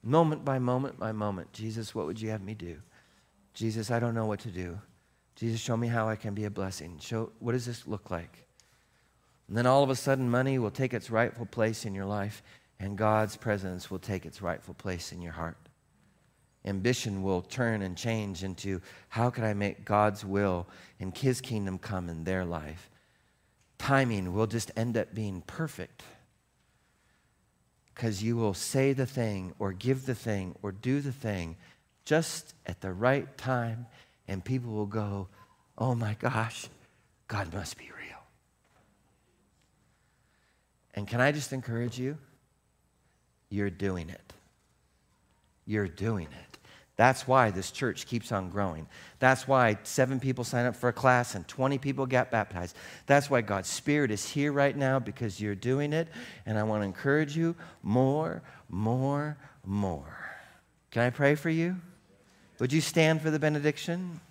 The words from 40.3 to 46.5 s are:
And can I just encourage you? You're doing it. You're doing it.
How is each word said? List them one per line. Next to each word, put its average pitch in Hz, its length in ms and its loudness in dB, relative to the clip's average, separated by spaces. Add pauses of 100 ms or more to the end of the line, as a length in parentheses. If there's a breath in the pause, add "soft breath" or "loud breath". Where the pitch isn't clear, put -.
And 101 140 -6
can 120 120 0
I 139 120 6
just 143 200 -4
encourage 120 460 -4
you? 135 200 -4 (1300)
You're 101 220 -2
doing 90 400 -4
it. - 220 -18 (1300)
You're 101 220 2
doing 95 380 -2
it. - 320 -18 (380 loud breath)